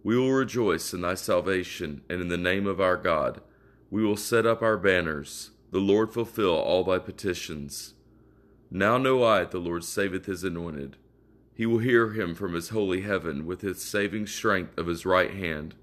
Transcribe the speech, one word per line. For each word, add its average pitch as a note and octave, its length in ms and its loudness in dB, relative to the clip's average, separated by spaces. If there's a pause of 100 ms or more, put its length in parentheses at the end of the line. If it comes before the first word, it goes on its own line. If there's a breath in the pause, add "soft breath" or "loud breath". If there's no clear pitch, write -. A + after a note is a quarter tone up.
We A2 120 2
will B2+ 140 2
rejoice A2 640 0
in F2 60 -6
thy F2+ 140 -2
salvation, F2+ 920 -2
and F2+ 120 -4
in F2 80 -4
the F2 80 0
name F#2 300 0
of F#2+ 140 -2
our F#2 160 4
God D#2+ 440 0 (500 soft breath)
we A2 140 0
will G#2 120 2
set A2+ 300 2
up A2+ 160 2
our A2 140 2
banners. F2 760 0 (220)
The F#2 80 2
Lord G#2 320 4
fulfill A2+ 420 0
all F2 300 2
thy F#2 160 2
petitions. E2+ 920 -8 (760 soft breath)
Now G2+ 280 4
know C3 260 4
I, G2+ 200 6
the F#2 140 -6
Lord E2+ 240 -2
saveth F#2+ 440 -4
his F#2 180 -6
anointed. E2+ 520 -6 (580 soft breath)
He A2+ 120 -2
will A#2 120 4
hear A#2 340 4
him F#2 240 -4
from F2+ 180 -4
his E2+ 140 -4
holy G2 320 0
heaven E2 460 -2
with F#2 160 -6
his F#2+ 200 -6
saving G#2 460 -2
strength G2 500 -2
of E2 80 -4
his E2+ 180 -4
right F#2 280 4
hand. D#2+ 500 -6